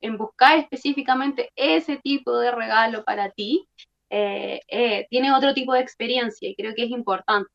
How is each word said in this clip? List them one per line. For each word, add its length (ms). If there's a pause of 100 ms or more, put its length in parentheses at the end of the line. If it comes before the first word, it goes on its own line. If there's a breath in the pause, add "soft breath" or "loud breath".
en 160
buscar 420
específicamente 960
ese 420
tipo 420
de 120
regalo 540
para 260
ti, 360 (420 loud breath)
eh, 600
eh, 400
tiene 240
otro 200
tipo 200
de 80
experiencia 680
y 60
creo 200
que 100
es 60
importante. 640